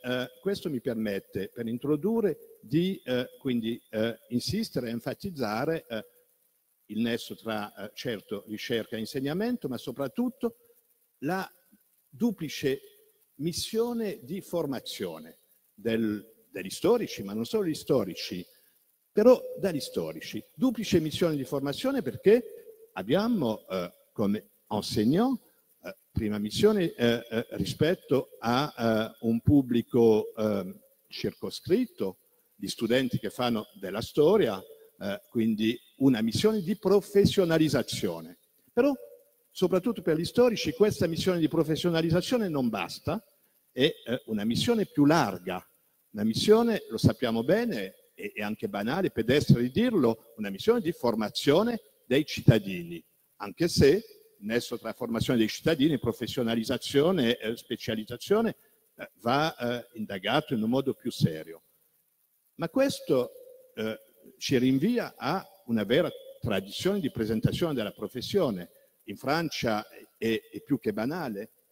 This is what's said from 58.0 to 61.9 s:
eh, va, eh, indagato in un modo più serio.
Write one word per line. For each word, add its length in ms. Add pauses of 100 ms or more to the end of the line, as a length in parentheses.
eh, 140 (100)
va, 360
eh, 300 (120)
indagato 560
in 80
un 80
modo 240
più 160
serio. 520 (920)